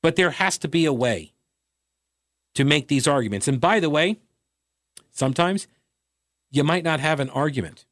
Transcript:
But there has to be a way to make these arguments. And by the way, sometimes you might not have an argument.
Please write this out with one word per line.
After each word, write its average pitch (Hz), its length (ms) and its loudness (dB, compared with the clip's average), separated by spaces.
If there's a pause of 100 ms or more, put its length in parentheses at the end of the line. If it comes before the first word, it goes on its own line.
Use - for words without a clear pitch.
But 165 140 2
there 180 160 2
has 190 260 -2
to - 100 -8
be 165 180 0
a 151 80 2
way 117 400 -2 (1200)
to 139 100 2
make 143 220 2
these 139 200 0
arguments. 113 400 0
And 139 140 0
by 202 180 2
the 160 120 0
way, 170 260 0 (960)
sometimes 175 560 -2 (840)
you 143 140 0
might 165 200 2
not 160 160 0
have 151 200 0
an 131 100 -2
argument. 135 640 -4